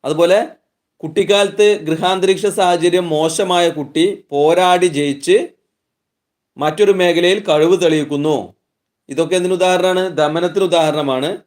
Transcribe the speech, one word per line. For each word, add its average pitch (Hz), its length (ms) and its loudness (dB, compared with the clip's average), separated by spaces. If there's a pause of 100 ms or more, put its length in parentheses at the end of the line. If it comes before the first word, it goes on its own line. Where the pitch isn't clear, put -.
അതുപോലെ 170 340 2 (640)
കുട്ടിക്കാലത്ത് 190 640 0 (200)
ഗൃഹാന്തരീക്ഷ 185 580 -2 (140)
സാഹചര്യം 175 460 2 (100)
മോശമായ 175 500 0 (120)
കുട്ടി 151 280 -2 (280)
പോരാടി 175 640 2
ജയിച്ച് 143 400 0 (1300)
മറ്റൊരു 185 360 2
മേഖലയിൽ 175 480 2
കഴിവ് 165 380 2
തെളിയിക്കുന്നു. 147 520 0 (760)
ഇതൊക്കെ 160 260 -2
എന്തിനു 185 220 -2
ഉദാഹരണമാണ്? 185 420 2 (160)
ദമനത്തിന് 170 520 0
ഉദാഹരണമാണ്. 151 600 -2 (160)